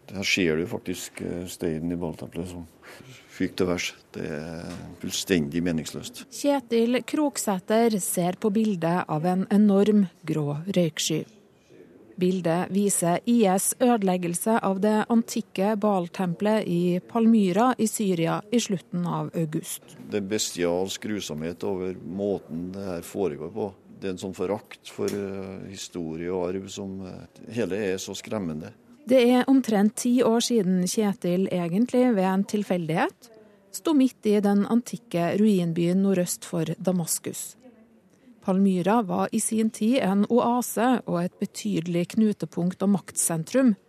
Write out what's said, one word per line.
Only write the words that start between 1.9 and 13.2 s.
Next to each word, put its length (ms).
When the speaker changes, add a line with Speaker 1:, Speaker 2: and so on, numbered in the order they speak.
Speaker 1:
i 80
balltempelet 480
som 160
fyker 280
til 120
værs. 240
Det 140
er 400
fullstendig 600
meningsløst. 680
Speaker 2:
Kjetil 720
Krogsæter 960
ser 400
på 80
bildet 580
av 200
en 240
enorm 580
grå 400
røyksky. 640
Bildet 540
viser 560